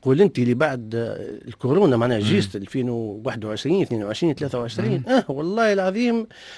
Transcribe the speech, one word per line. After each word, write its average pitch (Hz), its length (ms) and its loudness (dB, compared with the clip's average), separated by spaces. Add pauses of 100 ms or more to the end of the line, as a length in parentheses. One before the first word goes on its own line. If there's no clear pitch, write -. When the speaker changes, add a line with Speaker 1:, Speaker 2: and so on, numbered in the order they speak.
Speaker 1:
تقول 135 180 4
انت 196 180 4
اللي 123 160 2
بعد، 123 400 -2
آه، - 540 -8
الكورونا، 135 480 4
معناها 117 220 4
Speaker 2:
مم. 104 60 0
Speaker 1:
جيست 104 320 2
ألفين 123 340 -4
وواحد 110 540 -6
وعشرين، 135 380 0
اثنين 117 220 -2
وعشرين، 135 300 0
ثلاثة 131 260 -4
وعشرين. 117 460 -2
Speaker 2:
مم. 240 60 0
Speaker 1:
اه 262 160 4
والله 190 440 0
العظيم، 220 540 0 (320)